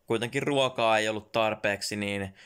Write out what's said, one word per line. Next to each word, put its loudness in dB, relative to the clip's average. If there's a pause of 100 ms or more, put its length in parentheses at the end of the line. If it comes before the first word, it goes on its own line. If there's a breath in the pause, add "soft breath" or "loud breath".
kuitenkin -2
ruokaa 2
ei 2
ollut -6
tarpeeksi, 0
niin -4 (100)